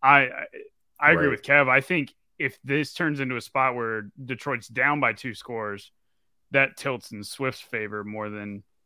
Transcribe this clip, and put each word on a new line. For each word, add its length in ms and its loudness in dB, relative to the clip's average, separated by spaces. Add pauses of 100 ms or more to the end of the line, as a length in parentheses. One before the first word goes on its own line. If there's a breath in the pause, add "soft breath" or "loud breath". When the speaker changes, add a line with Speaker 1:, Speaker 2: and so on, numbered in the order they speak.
Speaker 1:
I, 280 8
I, 180 -10 (540)
I 100 6
agree 160 4
Speaker 2:
Right. 60 4
Speaker 1:
with 100 -6
Kev. 260 4
I 120 6
think 340 -4 (240)
if 240 -4
this 320 -2
turns 240 -2
into 160 -2
a 60 -4
spot 340 0
where 380 -6 (120)
Detroit's 440 -6
down 320 2
by 140 0
two 200 -10
scores, 560 -8 (640)
that 240 2
tilts 340 -6
in 140 -12
Swift's 360 -6
favor 440 -8
more 260 -8
than, 320 -10 (240)